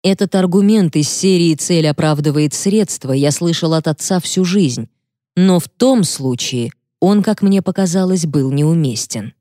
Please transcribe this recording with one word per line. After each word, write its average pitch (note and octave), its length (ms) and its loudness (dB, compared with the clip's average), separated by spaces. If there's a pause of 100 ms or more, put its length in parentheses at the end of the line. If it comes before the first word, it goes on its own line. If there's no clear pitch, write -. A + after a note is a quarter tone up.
Этот G3 320 0
аргумент F#3+ 600 2
из D3 140 0
серии F3 460 2
"Цель D#3+ 320 0
оправдывает D3+ 680 0
средства" G3 580 -2
я C#3 200 0
слышал E3+ 420 -2
от D#3+ 140 0
отца F3 320 -2
всю F#3 260 -2
жизнь, C#3+ 420 0 (480)
но F3+ 240 4
в - 80 -6
том B3 360 2
случае B2+ 680 -4 (300)
он, G3+ 220 4
как G#3+ 180 -2
мне G3 200 2
показалось, F#3 640 0
был C#3 260 0
неуместен. C#3 880 -2